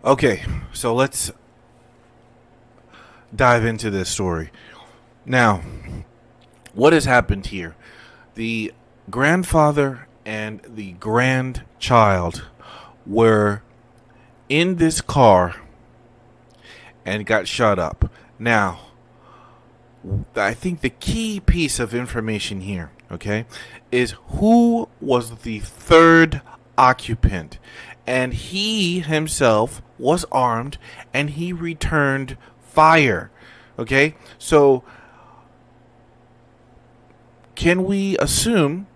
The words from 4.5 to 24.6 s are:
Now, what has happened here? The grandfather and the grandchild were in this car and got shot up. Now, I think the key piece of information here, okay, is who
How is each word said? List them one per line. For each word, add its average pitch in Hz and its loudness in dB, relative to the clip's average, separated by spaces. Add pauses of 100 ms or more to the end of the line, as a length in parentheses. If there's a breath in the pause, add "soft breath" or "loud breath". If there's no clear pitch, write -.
Now, 117 2 (1120 loud breath)
what 139 4
has 147 2
happened 117 0
here? 87 -12 (600 loud breath)
The 113 -6 (380)
grandfather 147 0 (160)
and 107 -8
the 107 -14
grandchild 113 0 (580 loud breath)
were 107 2 (840 soft breath)
in 170 0
this 160 0
car 95 4 (1500 loud breath)
and 104 -6
got 104 0
shot 107 0
up. - -2 (280 soft breath)
Now, 107 0 (1500 soft breath)
I 107 -2
think 175 -6
the 127 -2
key 220 -6
piece 165 0
of 113 -4
information 110 -6
here, 92 -8 (180)
okay, 104 -6 (480 loud breath)
is 123 0 (140)
who 233 2 (140)